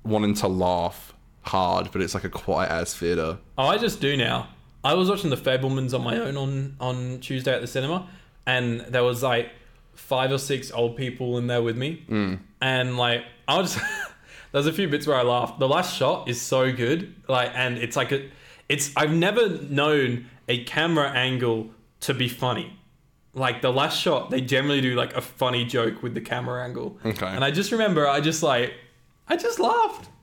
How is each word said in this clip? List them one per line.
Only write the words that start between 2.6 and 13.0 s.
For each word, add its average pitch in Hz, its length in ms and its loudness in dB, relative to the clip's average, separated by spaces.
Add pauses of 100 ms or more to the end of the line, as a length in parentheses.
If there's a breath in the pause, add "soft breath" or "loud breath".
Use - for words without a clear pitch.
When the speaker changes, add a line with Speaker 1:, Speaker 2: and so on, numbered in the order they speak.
Speaker 1:
ass 82 240 -2
theatre. 85 440 -2 (200)
Speaker 2:
Oh, 135 100 2
I 190 100 2
just 226 240 -2
do 143 160 0
now. 120 320 -2 (340)
I 143 100 4
was 185 160 4
watching 185 200 0
The 123 80 0
Fabelmans 131 560 0
on 123 100 -2
my 120 160 -2
own 143 180 -4
on, 139 420 -4
on 127 420 -4
Tuesday 131 320 -2
at 117 80 0
the 120 60 -8
cinema, 156 400 -2 (380 loud breath)
and 123 360 0
there 123 220 2
was, 123 200 2
like, 120 280 2 (420)
five 131 380 0
or 139 60 0
six 135 340 -4
old 117 240 0
people 123 440 -4
in 120 80 -2
there 120 140 2
with 117 140 0
me. 139 340 -6
Speaker 1:
Mm. 98 300 0 (220)
Speaker 2:
And, 127 360 0
like, 120 260 2 (240)